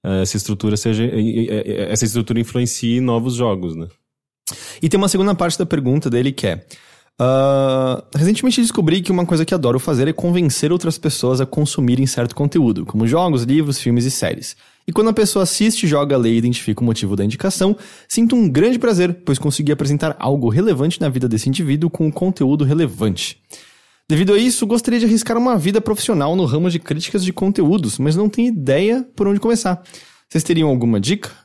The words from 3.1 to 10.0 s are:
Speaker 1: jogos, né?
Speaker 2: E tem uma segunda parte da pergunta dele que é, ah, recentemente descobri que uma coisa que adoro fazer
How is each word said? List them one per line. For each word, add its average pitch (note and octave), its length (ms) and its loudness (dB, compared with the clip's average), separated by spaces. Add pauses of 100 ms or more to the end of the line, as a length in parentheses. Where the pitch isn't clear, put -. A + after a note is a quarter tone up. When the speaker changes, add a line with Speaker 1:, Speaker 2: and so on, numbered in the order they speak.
Speaker 1:
jogos, F#2+ 420 -2
né? E2 120 -10 (920)
Speaker 2:
E E3 80 0
tem G3 100 2
uma F#3+ 120 2
segunda G3 240 2
parte F3 240 -2
da F#3 80 -2
pergunta C#3+ 420 -2
dele B2 240 0
que - 140 -8
é, F2+ 180 -4 (560)
ah, C3 840 2 (100)
recentemente A3 480 2
descobri F#3+ 400 0
que F3+ 100 -4
uma F3+ 140 2
coisa D#3+ 200 0
que - 80 -2
adoro C3 260 0
fazer C#3 280 0